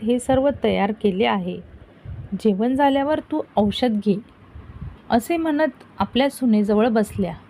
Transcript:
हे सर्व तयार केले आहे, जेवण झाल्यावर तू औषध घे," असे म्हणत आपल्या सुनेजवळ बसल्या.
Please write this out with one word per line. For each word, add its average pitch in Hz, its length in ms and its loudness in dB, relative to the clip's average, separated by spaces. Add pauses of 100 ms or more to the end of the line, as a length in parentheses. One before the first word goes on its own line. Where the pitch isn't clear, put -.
हे 240 160 0
सर्व 262 320 2 (140)
तयार 196 280 0 (100)
केले 196 220 0
आहे, 180 360 -2 (760)
जेवण 220 400 0
झाल्यावर 277 460 2
तू 302 220 -6 (140)
औषध 208 320 2
घे," 208 320 0 (920)
असे 247 260 0
म्हणत 311 480 -2 (140)
आपल्या 247 320 0
सुनेजवळ 214 580 2
बसल्या. 202 460 -2 (160)